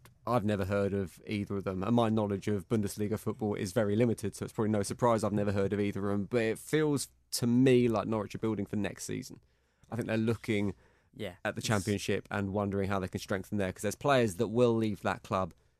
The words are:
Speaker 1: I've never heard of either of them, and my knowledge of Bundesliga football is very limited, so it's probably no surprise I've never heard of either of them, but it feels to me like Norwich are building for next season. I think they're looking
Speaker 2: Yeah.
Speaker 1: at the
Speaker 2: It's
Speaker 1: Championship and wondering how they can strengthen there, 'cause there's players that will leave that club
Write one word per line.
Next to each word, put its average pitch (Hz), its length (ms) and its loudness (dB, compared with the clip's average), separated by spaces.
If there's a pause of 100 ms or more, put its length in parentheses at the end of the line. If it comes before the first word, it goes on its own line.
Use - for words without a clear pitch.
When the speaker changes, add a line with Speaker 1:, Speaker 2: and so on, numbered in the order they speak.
(260)
Speaker 1:
I've 113 180 2
never 104 200 2
heard 101 280 0
of 98 320 -4
either 101 340 -2
of 95 60 -6
them, 95 200 -2
and 113 100 2
my 117 140 4
knowledge 104 400 0
of 101 200 -2
Bundesliga 107 480 -2
football 104 380 -2
is 98 180 -4
very 104 220 2
limited, 107 400 0
so - 100 -8
it's - 80 -10
probably 107 200 0
no 104 100 2
surprise 113 400 2
I've 104 100 0
never 104 200 0
heard 98 200 0
of 101 60 -2
either 101 320 -2
of 101 80 0
them, 98 100 -2
but 120 140 0
it 110 160 0
feels 151 480 0 (260)
to - 140 -2
me 123 400 6
like 107 220 0
Norwich 107 260 -4
are - 40 -8
building 101 280 -2
for - 100 -8
next 98 280 -4
season. 104 340 -8 (500)
I 113 60 -10
think 107 140 -4
they're 110 80 0
looking 107 580 0 (400)
Speaker 2:
Yeah. 95 200 -10 (100)
Speaker 1:
at 107 100 -4
the 113 60 -8
Speaker 2:
It's - 80 -6
Speaker 1:
Championship 101 600 0
and 101 240 -4
wondering 98 360 -2
how 98 100 -2
they 92 80 -2
can 95 140 -6
strengthen 101 380 -4
there, 92 140 0
'cause - 100 -12
there's 101 120 -2
players 123 420 2
that 104 120 0
will 117 260 4
leave 110 280 0
that 98 200 -2
club 95 320 -2 (260)